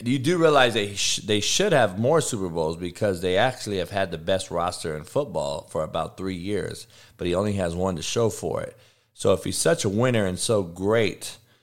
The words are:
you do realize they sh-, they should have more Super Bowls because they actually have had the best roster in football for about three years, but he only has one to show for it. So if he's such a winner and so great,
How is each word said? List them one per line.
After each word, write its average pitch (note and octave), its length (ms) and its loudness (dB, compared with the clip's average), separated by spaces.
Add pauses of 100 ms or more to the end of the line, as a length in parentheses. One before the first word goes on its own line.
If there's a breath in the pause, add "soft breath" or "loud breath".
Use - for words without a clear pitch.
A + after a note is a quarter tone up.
you B2 140 2
do D#3+ 220 2
realize C#3 340 6
they G2+ 220 0
sh-, - 220 0
they G#2+ 220 0
should F#3+ 320 2
have G#2+ 280 4
more C#3+ 200 4
Super F#2+ 300 -2
Bowls E2 280 -2
because F2+ 440 -2
they F2+ 160 2
actually A2 400 -2
have F2 140 -4
had G2 180 -2
the E2+ 80 -6
best F#2 320 -2
roster E2+ 480 -4
in D2 60 -10
football D#2+ 640 -4
for D#2+ 140 -4
about D#2+ 340 -6
three F#2+ 160 -6
years, F2+ 540 -6 (280 soft breath)
but F2 120 -4
he E2+ 80 2
only G2+ 180 2
has F2 220 -2
one F#2 220 0
to D2 40 -8
show A2+ 300 0
for - 320 -4
it. - 120 -12 (380 soft breath)
So - 200 2
if F#2 100 0
he's F#2 120 -2
such E3 300 2
a G#2+ 40 2
winner A2+ 360 2
and F2+ 140 -2
so G#2+ 240 2
great, F#2+ 720 -2 (260)